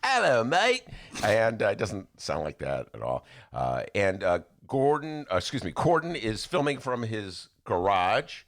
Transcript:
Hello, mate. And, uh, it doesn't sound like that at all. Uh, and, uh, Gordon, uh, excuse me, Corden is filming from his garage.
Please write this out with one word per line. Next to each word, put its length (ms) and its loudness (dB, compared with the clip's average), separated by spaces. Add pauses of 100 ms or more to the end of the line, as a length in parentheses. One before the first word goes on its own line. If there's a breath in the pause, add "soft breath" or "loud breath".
Hello, 400 4
mate. 400 2 (400 loud breath)
And, 380 4
uh, 60 4
it 100 2
doesn't 300 -4 (120)
sound 240 -4
like 140 -8
that 360 -4
at 80 -10
all. 220 -4 (280 loud breath)
Uh, 300 -2 (120)
and, 280 0
uh, 180 2 (260)
Gordon, 640 0
uh, 60 0
excuse 280 -2
me, 80 -6
Corden 420 0
is 300 -4
filming 340 -2
from 240 -4
his 460 -8 (160)
garage. 840 2